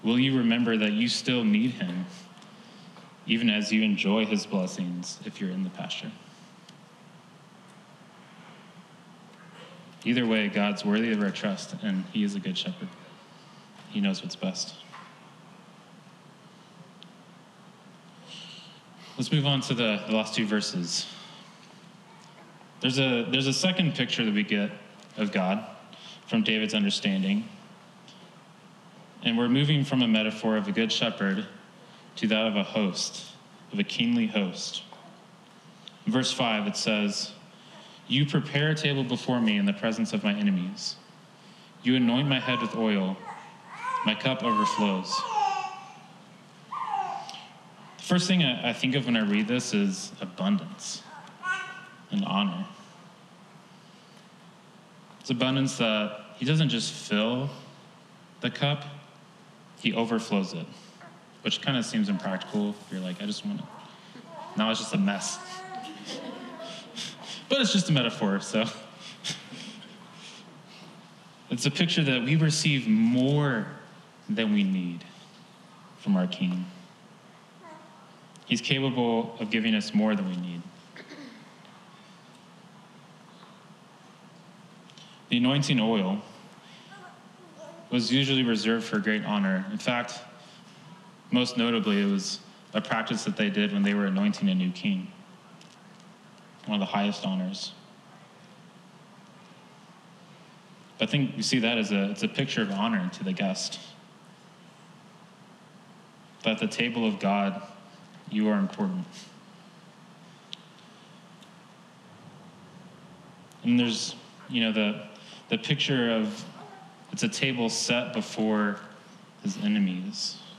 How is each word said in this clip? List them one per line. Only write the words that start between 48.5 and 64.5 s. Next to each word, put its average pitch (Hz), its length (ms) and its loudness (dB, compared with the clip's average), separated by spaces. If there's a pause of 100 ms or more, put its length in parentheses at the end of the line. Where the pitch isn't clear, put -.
I - 20 -2
think 131 220 0
of 135 100 2
when 117 120 2
I 110 60 4
read 104 260 2
this 123 260 0
is 98 460 0
abundance 92 840 -2 (1080)
and 98 140 0
honor. 98 420 0 (2500)
It's - 100 -14
abundance 131 460 0
that 107 440 0 (160)
he 123 100 -4
doesn't 156 240 4
just 113 220 -2
fill 120 580 0 (880)
the 123 100 -2
cup, 143 340 0 (960)
he 110 120 0
overflows 107 640 0
it, 82 120 -8 (760)
which - 180 -2
kinda 131 220 0
seems 107 260 0
impractical. 98 640 -2 (160)
You're 95 100 -6
like, 90 220 -6
"I 104 40 -6
just 104 200 -6
wanna, 104 200 -4 (880)